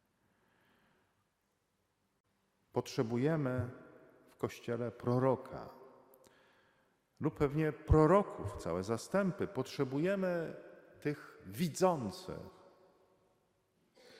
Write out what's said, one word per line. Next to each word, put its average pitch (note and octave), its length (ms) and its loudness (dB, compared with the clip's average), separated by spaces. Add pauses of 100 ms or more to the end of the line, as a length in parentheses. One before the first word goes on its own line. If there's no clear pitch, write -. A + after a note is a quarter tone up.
(2750)
Potrzebujemy B2+ 960 0 (580)
w - 80 -20
Kościele A#2+ 540 -4
proroka. B2 800 0 (1500)
Lub D3 140 -2
pewnie D3+ 380 0
proroków, D#3 840 4
całe F2 260 -2
zastępy. C3 640 0
Potrzebujemy E3 1080 -2 (440)
tych - 460 -6
widzących. B2 1080 -2 (1600)